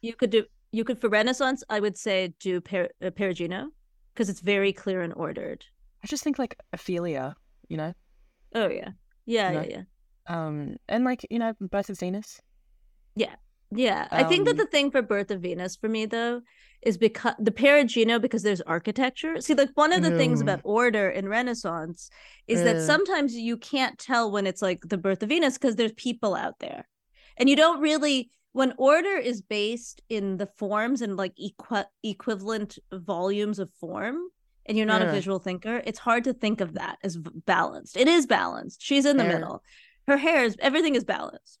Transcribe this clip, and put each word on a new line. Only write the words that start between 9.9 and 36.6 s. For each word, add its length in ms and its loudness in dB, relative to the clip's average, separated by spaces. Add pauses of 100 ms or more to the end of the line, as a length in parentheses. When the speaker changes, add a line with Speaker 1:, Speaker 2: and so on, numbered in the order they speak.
Speaker 2:
Um, 480 -6 (120)
and, 160 0
like, 260 -2
you 80 -2
know, 220 -2
Birth 300 -4
of 80 -10
Venus. 420 -8 (760)
Speaker 1:
Yeah. 220 -2 (340)
Yeah. 400 0
I 140 2
think 220 4
that 60 4
Speaker 2:
Um, 40 2
Speaker 1:
the 100 2
thing 240 2
for 120 2
Birth 280 -2
of 100 -4
Venus 360 -6
for 120 -4
me, 180 -2
though, 360 -2 (400)
is 160 2
becau-, 400 2
the 140 2
Perugino, 680 4
because 220 -2
there's 200 0
architecture. 800 -2
See, 140 0
like, 200 4
one 180 6
of 100 4
the 140 4
things 240 4
Speaker 2:
Mm. 20 0
Speaker 1:
about 220 0
order 460 2
in 180 -4
Renaissance 840 -4 (360)
is 180 2
that 120 4
Speaker 2:
Mm. 100 0
Speaker 1:
sometimes 480 2
you 220 -4
can't 420 -2
tell 320 0
when 160 0
it's, 160 -4
like, 260 0
the 100 -2
Birth 240 0
of 80 -4
Venus 280 2
'cause 180 0
there's 160 0
people 420 -4
out 260 -6
there. 280 -12 (480)
And 120 4
you 80 8
don't 240 6
really, 500 2 (220)
when 260 0
order 380 4
is 260 -4
based 680 -6
in 300 -2
the 80 -4
forms 560 -2
and, 140 -4
like, 220 -4
equi-, 460 -6 (180)
equivalent 760 -6 (140)
volumes 680 -2
of 160 -8
form, 540 -8 (380)
and 100 -2
you're 100 2
not 160 4
a 40 2
Speaker 2:
Yeah. 60 0
Speaker 1:
visual 260 -2
thinker, 460 -6
it's 160 -8
hard 240 2
to 100 0
think 260 -2